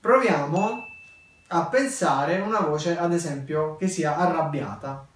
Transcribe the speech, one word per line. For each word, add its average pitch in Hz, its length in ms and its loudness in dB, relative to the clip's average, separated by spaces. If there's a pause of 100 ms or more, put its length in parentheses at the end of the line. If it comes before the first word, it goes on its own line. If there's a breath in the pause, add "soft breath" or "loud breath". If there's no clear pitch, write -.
Proviamo 208 840 2 (640)
a 170 200 0
pensare 185 720 0
una 214 180 -2
voce, 165 400 0
ad 175 140 0
esempio, 156 640 -2
che 190 100 -2
sia 151 300 0
arrabbiata 143 1000 -2